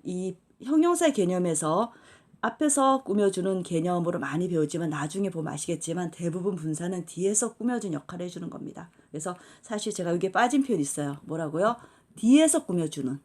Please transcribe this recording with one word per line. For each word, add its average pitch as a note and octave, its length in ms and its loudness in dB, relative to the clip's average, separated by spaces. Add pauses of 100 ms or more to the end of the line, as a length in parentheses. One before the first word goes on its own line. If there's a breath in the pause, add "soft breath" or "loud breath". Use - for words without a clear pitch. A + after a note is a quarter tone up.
이 F3+ 320 -4 (260)
형용사 D#4+ 500 4
개념에서 F3+ 800 0 (480 loud breath)
앞에서 C4+ 600 2
꾸며주는 F#3+ 600 0
개념으로 F3 560 0
많이 D#3+ 280 -2
배우지만 D#3+ 420 0
나중에 D3+ 400 -4
보면 D#3+ 240 -6
아시겠지만 E3 580 -4
대부분 F3 440 -4
분사는 E3 500 -4
뒤에서 G#3 500 -2
꾸며준 A3+ 380 -4
역할을 F3 320 -8
해주는 F3 240 -10
겁니다. - 400 -12 (220 soft breath)
그래서 D#3+ 240 -8 (260 loud breath)
사실 G#3 320 -6
제가 F3 200 -2
여기에 F3+ 180 0
빠진 B3 320 4
표현이 A3 180 0
있어요. C#3+ 420 -4
뭐라고요? D#3+ 520 0 (400 loud breath)
뒤에서 D4+ 500 6
꾸며주는. D3+ 600 -2